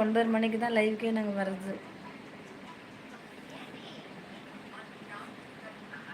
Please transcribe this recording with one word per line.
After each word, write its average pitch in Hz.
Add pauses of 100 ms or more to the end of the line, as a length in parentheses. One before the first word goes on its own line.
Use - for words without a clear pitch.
ஒன்பது 226
மணிக்கு 220
தான் 233
லைவுக்கே 220
நாங்க 208
வர்றது. 190 (4000)